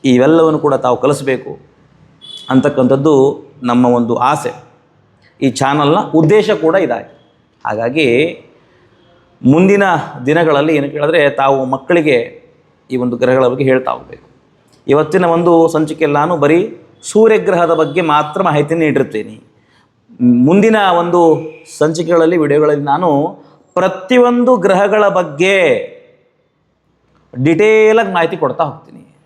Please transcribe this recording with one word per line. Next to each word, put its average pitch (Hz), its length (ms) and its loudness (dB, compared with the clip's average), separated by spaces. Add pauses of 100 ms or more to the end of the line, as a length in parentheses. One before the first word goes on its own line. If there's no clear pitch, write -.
ಇವೆಲ್ಲವನ್ನು 151 540 4
ಕೂಡ 143 160 0
ತಾವು 127 220 -2
ಕಲಿಸ್ಬೇಕು 131 640 -4 (920)
ಅಂತಕ್ಕಂಥದ್ದು 135 920 2 (200)
ನಮ್ಮ 123 240 0
ಒಂದು 120 300 0
ಆಸೆ. 139 500 -4 (760)
ಈ 131 80 0
ಚಾನಲ್ನ 143 480 0 (160)
ಉದ್ದೇಶ 156 360 2
ಕೂಡ 160 240 0
ಇದಾಗಿದೆ. 120 580 -6 (340)
ಹಾಗಾಗಿ 123 720 -2 (1040)
ಮುಂದಿನ 190 380 2 (440)
ದಿನಗಳಲ್ಲಿ 156 500 0
ಏನು 139 140 -4
ಕೇಳಿದ್ರೆ, 147 400 0
ತಾವು 135 340 0
ಮಕ್ಕಳಿಗೆ 147 840 -2 (440)
ಈ 131 60 -6
ಒಂದು 123 200 -4
ಗ್ರಹಗಳ 127 300 0
ಬಗ್ಗೆ 135 180 -2
ಹೇಳ್ತಾ 131 260 0
ಹೋಗ್ಬೇಕು. - 380 -14 (600)
ಇವತ್ತಿನ 151 360 0
ಒಂದು 170 440 2
ಸಂಚಿಕೆಯಲ್ಲಿ 156 460 -2
ನಾನು 156 220 -2
ಬರೀ 165 440 0 (220)
ಸೂರ್ಯಗ್ರಹದ 190 680 2
ಬಗ್ಗೆ 156 300 -2
ಮಾತ್ರ 151 420 -2
ಮಾಹಿತಿ 151 320 0
ನೀಡಿರ್ತೀನಿ. 127 680 -4 (760)
ಮುಂದಿನ 147 560 4 (220)
ಒಂದು 170 400 2 (400)
ಸಂಚಿಕೆಗಳಲ್ಲಿ, 165 580 0
ವಿಡಿಯೋಗಳಲ್ಲಿ 147 480 0
ನಾನು 151 520 -2 (380)
ಪ್ರತಿಯೊಂದು 240 840 0
ಗ್ರಹಗಳ 202 520 2
ಬಗ್ಗೆ 170 720 0 (1600)
ಡೀಟೇಲ್ 214 640 2
ಆಗಿ 202 140 -2
ಮಾಹಿತಿ 175 240 -2
ಕೊಡ್ತಾ 156 280 -4
ಹೋಗ್ತೀನಿ. - 600 -14